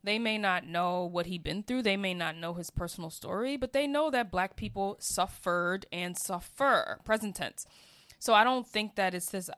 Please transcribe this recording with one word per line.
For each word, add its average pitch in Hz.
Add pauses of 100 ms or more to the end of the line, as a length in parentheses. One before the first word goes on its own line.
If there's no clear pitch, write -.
They 208
may 220
not 190
know 180
what 175
he 180
been 170
through. 254
They 196
may 190
not 165
know 165
his 170
personal 170
story, 233
but 254
they 285
know 294
that 240
Black 185
people 202
suffered 180
and 175
suffer, -
present 214
tense. - (520)
So -
I 214
don't 247
think 214
that 185
it's 175
this 185